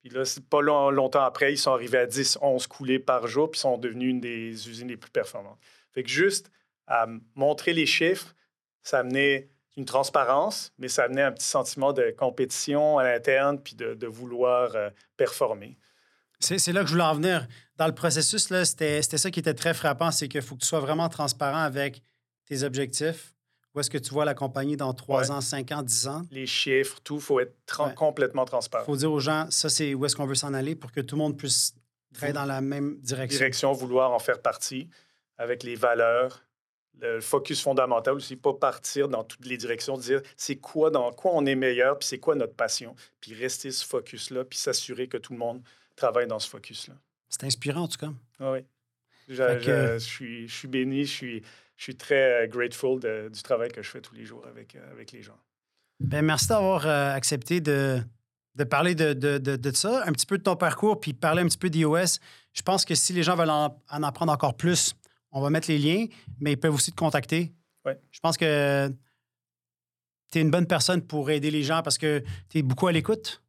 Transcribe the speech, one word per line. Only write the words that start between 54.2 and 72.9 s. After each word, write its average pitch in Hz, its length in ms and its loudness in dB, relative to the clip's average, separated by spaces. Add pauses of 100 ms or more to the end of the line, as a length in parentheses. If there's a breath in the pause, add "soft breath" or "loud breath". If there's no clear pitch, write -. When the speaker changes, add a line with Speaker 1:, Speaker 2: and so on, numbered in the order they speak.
Speaker 1:
jours 120 200 -20
avec, 117 300 -20
euh, - 160 -20
avec 113 200 -20
les 117 120 -20
gens. 107 140 -20 (600)
Speaker 2:
Ben, 147 240 -2
merci 156 240 2
d'avoir, 190 380 2
euh, 143 280 2
accepté 139 480 -2
de, 139 400 2 (540)
de 143 80 -2
parler 151 300 2
de, 151 200 2
de, 143 260 0
de, 135 160 -2
de 123 160 -4
ça, 220 340 0
un 160 60 0
petit - 160 -2
peu 196 100 0
de 196 60 -4
ton 180 120 4
parcours, 208 440 2
puis 151 140 -6
parler 165 280 2
un 175 60 4
petit - 100 0
peu 185 140 -2
d'I 160 140 2
O 151 120 2
S. 180 220 0 (340 loud breath)
Je - 80 -8
pense 190 240 2
que 170 80 -2
si 165 200 2
les 175 100 2
gens 175 120 4
veulent 165 140 4
en, 151 400 0
en 147 140 -4
apprendre 151 280 0
encore 139 240 2
plus, - 380 2 (380 soft breath)
on 135 100 -4
va 143 80 0
mettre 160 220 0
les 147 80 4
liens, 175 260 2 (340 loud breath)
mais 147 120 0
ils 143 80 0
peuvent 156 160 2
aussi 139 160 0
te - 60 -12
contacter. 160 560 0 (320)
Speaker 1:
Ouais. 135 140 -4 (120)
Speaker 2:
Je - 80 -20
pense - 180 2
que 143 540 4 (1400)
t'es 165 100 4
une 156 100 6
bonne 170 160 4
personne 175 340 2
pour 151 300 -4
aider 151 200 0
les 151 120 0
gens 160 180 2
parce 151 160 -2
que 147 260 0 (260 loud breath)
t'es 160 120 0
beaucoup 131 260 2
à 175 40 4